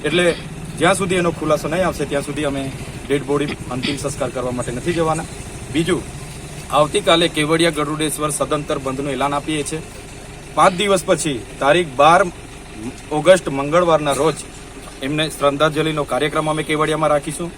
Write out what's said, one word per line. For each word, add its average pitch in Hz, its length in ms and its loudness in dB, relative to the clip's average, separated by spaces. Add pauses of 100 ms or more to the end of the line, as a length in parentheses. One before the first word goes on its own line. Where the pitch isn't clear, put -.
એટલે 170 200 2 (520)
જ્યાં 180 220 4
સુધી 185 240 2
એનો 175 100 2
ખુલાસો 151 360 0
નહીં 175 180 2
આવશે 156 200 -2
ત્યાં 143 220 -2
સુધી 147 200 -4
અમે 135 140 -2 (400)
ડેડ 139 240 0
બોડી 143 300 0 (140)
અંતિમ 131 280 -2
સંસ્કાર 135 320 -4
કરવા 123 260 -4
માટે 123 160 -4
નથી 170 260 -2
જવાના. 160 280 0 (440)
બીજું, 165 320 0 (680)
આવતીકાલે 170 580 4
કેવડિયા 160 500 2
ગરુડેશ્વર 151 540 -2
સદંતર 147 460 -2
બંધનું 135 380 -4
એલાન 143 200 0
આપીએ 147 280 -2
છીએ. 156 160 -6 (760)
પાંચ 180 240 6
દિવસ 196 260 2
પછી 156 340 0 (200)
તારીખ 147 380 4
બાર 160 240 8 (920)
ઓગસ્ટ 160 400 6
મંગળવારના 147 720 2
રોજ 156 160 2 (640)
એમને 151 280 0
શ્રદ્ધાંજલિનો 151 760 2
કાર્યક્રમ 147 440 0
અમે 156 160 0
કેવડિયામાં 151 500 2
રાખીશું 160 440 -2